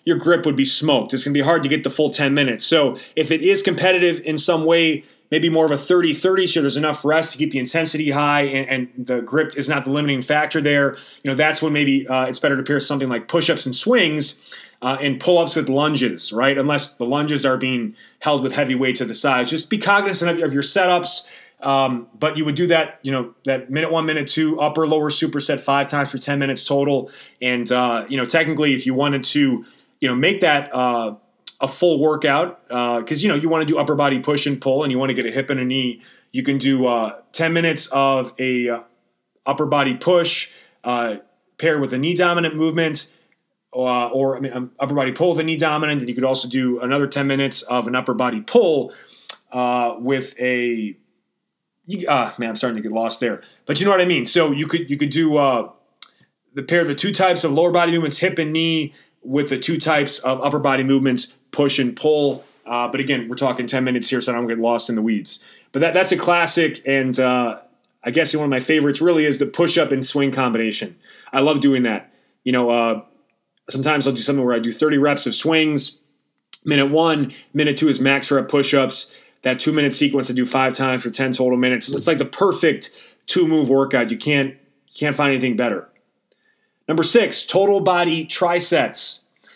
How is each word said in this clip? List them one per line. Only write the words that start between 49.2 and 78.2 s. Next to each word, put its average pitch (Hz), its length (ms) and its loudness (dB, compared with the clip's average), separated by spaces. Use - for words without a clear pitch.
uh, 123 480 -2
with 131 400 -4
a 120 560 -2
you, 180 180 -6
uh, 120 300 2
man, 117 120 -4
I'm 107 60 -6
starting 117 200 -4
to 107 80 -6
get 110 80 -6
lost 113 280 -4
there. 113 220 -4
But 165 140 -2
you 190 60 0
know 202 60 4
what 185 80 4
I 180 60 4
mean. 147 220 0
So 160 240 2
you 147 160 -2
could, 165 240 -4
you 143 60 -2
could 147 120 -2
do, 151 280 2
uh, 131 340 2
the 143 80 -8
pair, 170 220 2
the 143 100 -2
two 202 180 -4
types 180 320 2
of 151 80 0
lower 170 200 4
body 175 200 2
movements, 160 280 -2
hip 185 180 -2
and 156 160 -2
knee, 160 400 -2
with 143 260 -2
the 143 80 -2
two 156 220 -2
types 147 400 0
of 127 220 -2
upper 143 180 0
body 135 240 0
movements, 131 500 0
push 143 300 0
and 123 160 -2
pull. 147 480 0
Uh, 120 200 -2
but 127 120 -4
again, 131 280 -2
we're 120 80 -8
talking 123 300 -2
ten 131 180 -2
minutes 127 240 0
here, 123 140 -2
so 127 100 -2
I 120 40 -2
don't 120 100 -4
get 117 140 -2
lost 117 300 0
in 117 60 -2
the 107 60 0
weeds. 107 380 -2
But 135 80 -4
that, 160 160 2
that's 185 160 2
a 175 60 2
classic, 170 680 2
and, 131 340 0
uh, 123 400 0
I 123 80 -4
guess 156 240 0
one 151 100 -2
of 139 60 0
my 131 80 0
favorites 143 420 2
really 160 240 4
is 139 140 0
the 143 80 0
push-up 170 440 2
and 131 140 0
swing 139 260 0
combination. 113 640 -2
I 135 80 2
love 147 180 2
doing 131 240 2
that. 107 300 -4
You 127 80 -2
know, 123 180 2
uh, 117 320 2
sometimes 139 360 0
I'll 135 80 2
do 117 80 -6
something 139 240 0
where 123 100 2
I 113 40 0
do 113 120 -2
thirty 151 280 0
reps 143 260 2
of 120 80 -2
swings. 156 640 0
Minute 139 280 2
one, 156 420 2
minute 147 240 0
two 156 120 4
is 135 100 2
max 139 300 2